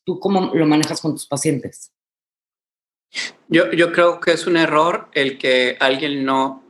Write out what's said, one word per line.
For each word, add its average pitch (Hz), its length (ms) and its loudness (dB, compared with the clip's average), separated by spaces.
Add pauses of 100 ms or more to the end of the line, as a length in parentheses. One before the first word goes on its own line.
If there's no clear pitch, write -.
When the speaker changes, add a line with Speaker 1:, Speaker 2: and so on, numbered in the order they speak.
Speaker 1:
¿Tú 180 140 -6
cómo 196 360 0
lo 160 100 2
manejas 151 360 2
con 156 100 -2
tus - 160 -8
pacientes? 139 640 -6 (1600)
Speaker 2:
Yo, 170 240 2
yo 170 200 2
creo 170 280 2
que 170 120 0
es 160 140 -2
un 175 120 2
error 160 560 0
el 135 260 -2
que 127 400 0
alguien 139 440 -2
no, 135 460 -2